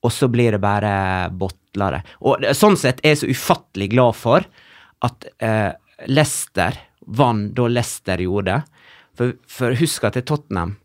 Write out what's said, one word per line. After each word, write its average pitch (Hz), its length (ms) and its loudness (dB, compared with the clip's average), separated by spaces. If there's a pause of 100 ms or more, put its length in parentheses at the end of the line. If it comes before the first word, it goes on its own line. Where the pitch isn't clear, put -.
og 117 140 0
så 135 160 2
blir 117 260 2
det 95 60 -2
bare 101 320 0 (340)
botlere. 92 720 -6 (200)
Og - 200 0
det, 135 160 0
sånn 208 220 6
sett 123 240 0
er 151 100 6
jeg 147 80 0
så - 80 -2
ufattelig 101 640 -2
glad 120 240 4
for - 300 2 (580)
at, - 320 -6
eh, 110 320 0 (380)
Leicester 135 720 0 (300)
vann 110 440 2
da 123 160 0
Leicester 117 560 -2
gjorde 92 300 -2
det. - 320 -6 (340)
For, 123 140 -2 (180)
for 117 240 -2
husk 147 320 -2
at 104 80 -2
det 127 80 -4
er - 60 -12
Tottenham 101 560 -6